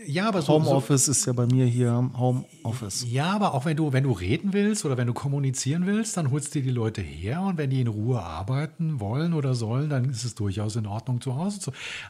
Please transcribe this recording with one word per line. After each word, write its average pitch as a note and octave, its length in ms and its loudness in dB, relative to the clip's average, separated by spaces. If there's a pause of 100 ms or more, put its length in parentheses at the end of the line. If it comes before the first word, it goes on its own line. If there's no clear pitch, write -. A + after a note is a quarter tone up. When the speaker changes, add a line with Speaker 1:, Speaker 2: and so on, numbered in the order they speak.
Speaker 1:
ja, F3 220 -2
aber G3 140 0
so, C#3+ 100 4
Speaker 2:
Homeoffice C#3+ 560 4
ist - 180 0
ja B2+ 60 0
bei A#2+ 140 2
mir B2+ 200 4
hier A#2+ 260 2 (240)
Homeoffice. B2 920 -2
Speaker 1:
Ja, C#3+ 240 0
aber G3+ 220 2
auch C3 100 0
wenn D#3+ 120 0
du, D#3 160 0
wenn C3 120 4
du C3 80 4
reden A2 400 0
willst G#3 320 2
oder C3+ 140 0
wenn B2 100 2
du A2+ 60 0
kommunizieren C#3 720 0
willst, G#3+ 300 0
dann D3+ 140 0
holst D3 240 -2
du D3+ 60 0
dir B2+ 60 0
die C3 60 0
Leute A2 300 0
her F2+ 380 -4
und F#3+ 180 -2
wenn C#3 120 0
die C3 100 2
in A#2 80 2
Ruhe G#2+ 340 0
arbeiten C3+ 800 -4
wollen C#3+ 340 0
oder C3+ 220 0
sollen, A#2+ 340 0
dann B2+ 180 2
ist A#2 140 -4
es A#2+ 140 -6
durchaus G#2 400 -2
in G#2+ 100 -2
Ordnung, A2+ 340 -4
zu B2+ 140 -4
Hause G3 240 -2
zu. C#3 140 -8 (380)